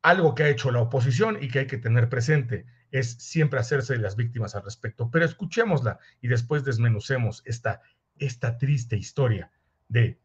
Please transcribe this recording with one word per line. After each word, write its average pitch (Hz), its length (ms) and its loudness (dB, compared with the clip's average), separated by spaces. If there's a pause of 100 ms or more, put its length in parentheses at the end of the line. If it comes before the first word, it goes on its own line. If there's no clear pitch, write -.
Algo 165 340 4
que 151 100 0
ha 147 40 4
hecho 135 220 0
la 120 100 2
oposición 135 580 2
y 139 100 -8
que 127 100 -2
hay 135 80 -2
que 135 100 -8
tener 117 320 2
presente 120 560 0 (260)
es 120 280 -2
siempre 147 420 0
hacerse 127 380 -2
las 101 180 -2
víctimas 117 380 -4
al 101 100 -8
respecto". 113 460 -8
Pero 165 160 2
escuchémosla 165 720 0 (240)
y 123 60 -4
después 131 360 0
desmenucemos 117 800 0
esta, - 380 -6 (360)
esta 123 380 -4
triste 135 400 0
historia 107 540 -2 (380)
de 117 360 2